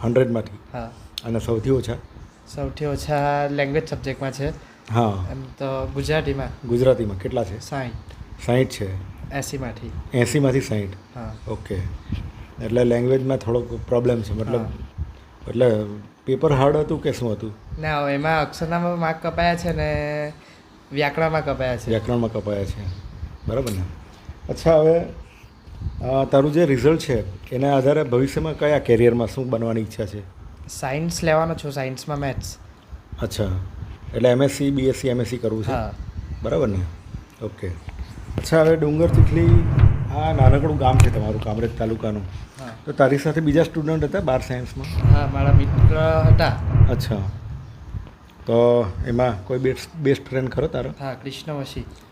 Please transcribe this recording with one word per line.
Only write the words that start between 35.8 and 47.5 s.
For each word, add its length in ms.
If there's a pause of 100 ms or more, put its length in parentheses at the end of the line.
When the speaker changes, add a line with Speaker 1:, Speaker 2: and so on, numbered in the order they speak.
Speaker 1:
બરાબર 260
ને? 100 (640)
ઓકે. 260 (720)
અચ્છા, 220
હવે 160
ડુંગર 320
ચીખલી, 400 (680)
આ 160
નાનકડું 460
ગામ 200
છે 160
તમારું, 280
કામરેજ 360
તાલુકાનું. 440
Speaker 2:
હા. 460 (160)
Speaker 1:
તો 80
તારી 260
સાથે 220
બીજા 220
સ્ટુડન્ટ 420
હતા 160
બાર 200
સાયન્સમાં? 760
Speaker 2:
હા, 120
મારા 260
મિત્ર 720
હતા. 320 (320)
Speaker 1:
અચ્છા, 260 (1300)